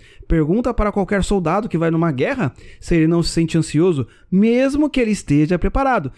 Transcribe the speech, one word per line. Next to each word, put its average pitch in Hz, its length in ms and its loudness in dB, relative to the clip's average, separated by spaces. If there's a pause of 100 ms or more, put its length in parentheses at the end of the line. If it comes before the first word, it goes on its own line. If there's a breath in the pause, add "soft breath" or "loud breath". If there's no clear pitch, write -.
(260 loud breath)
Pergunta 180 480 0
para 208 160 0
qualquer 196 320 -2
soldado 190 460 -2
que 170 100 -4
vai 165 120 0
numa 165 200 0
guerra 185 420 -2 (280 loud breath)
se - 160 -2
ele 160 100 4
não 170 160 2
se - 80 -4
sente 165 260 -2
ansioso, 156 520 0 (220 soft breath)
mesmo 254 600 2
que 254 100 -2
ele 214 120 0
esteja 151 440 0
preparado. 208 600 0